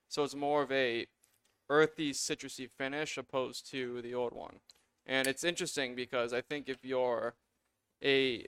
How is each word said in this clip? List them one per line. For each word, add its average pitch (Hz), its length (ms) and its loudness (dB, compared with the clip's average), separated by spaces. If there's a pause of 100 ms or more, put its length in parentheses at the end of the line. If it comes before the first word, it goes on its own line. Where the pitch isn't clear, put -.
So 147 160 0
it's 131 100 -4
more 147 280 2
of 131 100 -2
a 120 340 2 (640)
earthy, 156 420 6
citrusy 131 560 -6
finish 143 480 -4
opposed 127 540 -4
to 123 320 -6
the 120 120 -8
old 123 180 0
one. - 260 -12 (480)
And 135 220 2
it's 131 160 -2
interesting 160 500 -2
because 123 380 0
I 123 80 2
think 147 280 -8
if 131 160 -6
you're 123 520 0 (680)
a 135 460 4